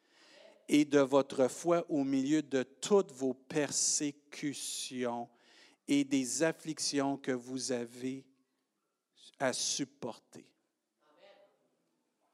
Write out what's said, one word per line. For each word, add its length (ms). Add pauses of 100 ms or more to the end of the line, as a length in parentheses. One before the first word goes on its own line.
(680)
et 160
de 160
votre 480
foi 400
au 160
milieu 360
de 220
toutes 480
vos 240
persécutions 1900 (600)
et 160
des 400
afflictions 720
que 160
vous 400
avez 520 (1160)
à 120
supporter. 960 (1900)